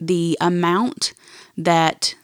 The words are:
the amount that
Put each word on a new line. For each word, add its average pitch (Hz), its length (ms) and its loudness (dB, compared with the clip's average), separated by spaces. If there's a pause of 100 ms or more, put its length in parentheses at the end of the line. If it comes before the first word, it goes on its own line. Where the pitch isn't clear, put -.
the 170 400 0
amount 175 720 0 (440)
that 165 680 0